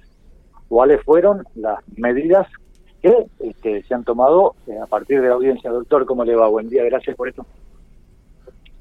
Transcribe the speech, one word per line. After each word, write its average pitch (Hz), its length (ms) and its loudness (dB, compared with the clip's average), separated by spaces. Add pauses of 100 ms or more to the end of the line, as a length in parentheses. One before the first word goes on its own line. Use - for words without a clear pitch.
(680)
cuáles 135 340 4
fueron 180 420 2 (100)
las 107 240 -6 (180)
medidas 147 520 0 (520)
que, 196 140 4 (240)
este, 107 460 -8
se 127 100 -6
han 120 80 -6
tomado, 135 540 2 (100)
eh, 107 160 -12
a 120 40 -12
partir 117 340 -2
de 127 80 2
la 123 60 2
audiencia. 127 360 -2
Doctor, 120 340 -2
¿cómo 123 200 -4
le 117 100 0
va? 113 140 4
Buen 110 200 -2
día, 123 160 -2
gracias 127 320 -4
por 127 120 -8
esto. 127 180 -16 (1300)